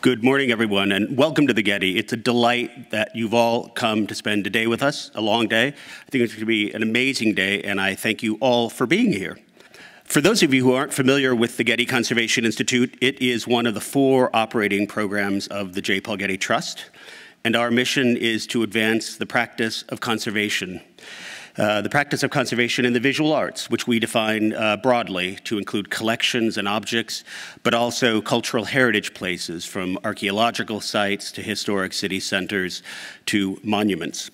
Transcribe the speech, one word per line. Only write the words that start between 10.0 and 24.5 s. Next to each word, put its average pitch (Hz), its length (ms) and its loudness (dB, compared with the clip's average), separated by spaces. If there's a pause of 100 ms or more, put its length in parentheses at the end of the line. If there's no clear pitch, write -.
For - 160 2
those 202 200 4
of 147 120 4
you 131 100 4
who 127 80 6
aren't 135 220 0
familiar 135 420 4
with 117 220 0
the 117 80 2
Getty 117 200 2
Conservation 117 600 2
Institute, 120 560 0
it 131 200 2
is 123 240 0
one 120 220 2
of 110 60 0
the 98 80 -8
four 135 520 2
operating 104 540 0
programs 101 600 -2
of 98 260 -8
the 95 80 -4
J. 95 180 0
Paul 107 160 -6
Getty 95 220 -4
Trust, - 480 -4 (580)
and 117 140 2
our 120 120 2
mission 120 460 2
is 110 320 -2
to 117 160 0
advance 110 540 0
the 110 80 -4
practice 113 640 -4
of 117 100 -8
conservation. 104 800 -2 (760)
Uh, 104 240 2
the 104 80 -4
practice 143 340 0
of - 80 -2
conservation 120 540 0
in 120 80 2
the 120 80 2
visual 147 320 0
arts, - 360 -4
which 113 160 -2
we 117 140 2
define, 110 540 0